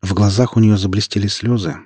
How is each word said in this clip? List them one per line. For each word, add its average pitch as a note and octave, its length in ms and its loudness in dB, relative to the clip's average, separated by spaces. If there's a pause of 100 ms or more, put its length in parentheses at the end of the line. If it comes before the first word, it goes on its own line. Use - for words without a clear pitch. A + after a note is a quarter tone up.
В F#2+ 140 -4
глазах G#2 420 2
у A2+ 40 4
нее G#2+ 160 6
заблестели G2+ 500 -2
слезы, G2+ 600 -4